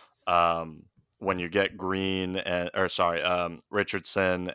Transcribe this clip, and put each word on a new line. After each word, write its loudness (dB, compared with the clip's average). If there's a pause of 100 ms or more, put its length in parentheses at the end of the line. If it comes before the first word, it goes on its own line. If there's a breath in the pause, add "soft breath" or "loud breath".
(280 soft breath)
Um, 2 (320)
when 0
you -4
get 0
Green -2
and, -2
or 2
sorry, 0
um, 0 (100)
Richardson 0